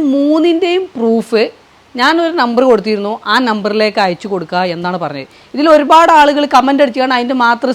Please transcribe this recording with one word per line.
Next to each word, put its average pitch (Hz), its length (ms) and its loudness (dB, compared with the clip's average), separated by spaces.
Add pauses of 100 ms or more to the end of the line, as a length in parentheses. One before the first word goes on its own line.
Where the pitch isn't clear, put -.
(140)
മൂന്നിൻ്റെയും 330 680 0 (140)
പ്രൂഫ് 226 480 0 (560)
ഞാനൊരു 320 400 0
നമ്പർ 240 280 0
കൊടുത്തിരുന്നു, 208 440 0 (200)
ആ - 20 2 (140)
നമ്പറിലേക്ക് 214 560 0
അയച്ചു 180 280 -4
കൊടുക്കുക 180 300 -4 (120)
എന്നാണ് 180 280 -6
പറഞ്ഞത്. 143 260 -10 (260)
ഇതിൽ 294 200 -2
ഒരുപാട് 320 360 4 (100)
ആളുകൾ 294 220 2 (120)
കമന്റ് 269 300 2
അടിച്ചുകൊണ്ട് 262 340 -2
അതിൻ്റെ 247 260 -4
മാത്രം 240 300 0